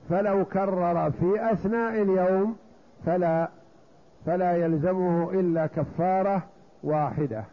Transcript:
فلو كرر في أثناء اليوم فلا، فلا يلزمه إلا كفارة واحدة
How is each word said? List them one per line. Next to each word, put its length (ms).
فلو 360
كرر 640
في 400
أثناء 500
اليوم 540
فلا، 440
فلا 320
يلزمه 760
إلا 360
كفارة 760
واحدة 680